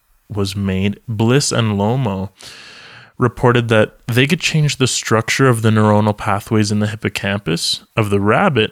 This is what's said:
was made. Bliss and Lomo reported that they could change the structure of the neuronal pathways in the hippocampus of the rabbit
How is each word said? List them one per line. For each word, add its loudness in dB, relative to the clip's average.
was -4
made. -2
Bliss 2
and 0
Lomo -2
reported 2
that 2
they 0
could 0
change -2
the 0
structure 0
of 2
the 4
neuronal 4
pathways -2
in -2
the 0
hippocampus -4
of 0
the 2
rabbit 0